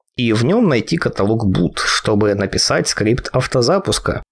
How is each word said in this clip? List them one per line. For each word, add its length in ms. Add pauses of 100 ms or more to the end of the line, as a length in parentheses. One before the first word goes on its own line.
(180)
И 160
в 100
нём 240
найти 300
каталог 480
boot, 320
чтобы 580
написать 520
скрипт 440
автозапуска. 880 (100)